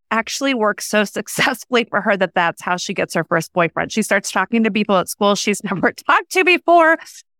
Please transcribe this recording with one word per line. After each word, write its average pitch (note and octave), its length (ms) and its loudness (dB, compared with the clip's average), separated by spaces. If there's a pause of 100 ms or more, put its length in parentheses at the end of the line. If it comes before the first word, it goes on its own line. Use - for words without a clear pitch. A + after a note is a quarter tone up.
(100)
actually A#3+ 440 -2
works G#3+ 320 -2
so G#3+ 180 0
<laughs> - 0 -
successfully - 840 -4
for G3+ 120 -2
her G3+ 160 0
that F#3 180 -2
that's E3+ 280 0
how F3+ 140 -2
she G3 180 -6
gets F3 200 -4
her E3 100 0
first E3 280 -4
boyfriend. E3 400 -2
She A3 100 -2
starts G3+ 300 -2
talking A3 320 0
to A3 60 0
people G#3 260 0
at F3 120 0
school G3+ 280 2
she's - 280 -2
<laughs> F#3+ 60 -4
never G3 220 -2
talked - 400 -2
to F#4 120 2
before. E4 540 4 (420)